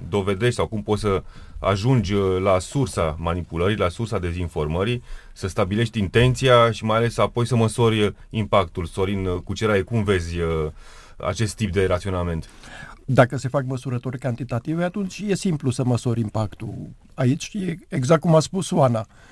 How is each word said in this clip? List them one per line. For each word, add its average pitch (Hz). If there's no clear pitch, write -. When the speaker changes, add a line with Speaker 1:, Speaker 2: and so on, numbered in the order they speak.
Speaker 1:
dovedești 101
sau 87
cum 107
poți 104
să 98
ajungi, 101
uh, 95
la 95
sursa 92
manipulării, 85
la 95
sursa 107
dezinformării, 87
să -
stabilești 107
intenția 120
și 110
mai 110
ales 117
apoi 117
să 123
măsori, 110
uh, 101
impactul? 98
Sorin, 95
uh, 90
Cuceraie, 101
cum 113
vezi, 87
uh, 80
acest 98
tip 101
de 95
raționament? 87
Speaker 2:
Dacă 127
se 127
fac 139
măsurători 127
cantitative, 135
atunci 185
e 202
simplu 156
să 131
măsori 120
impactul. 107
Aici 131
e 185
exact 151
cum 165
a 160
spus 180
Oana. 127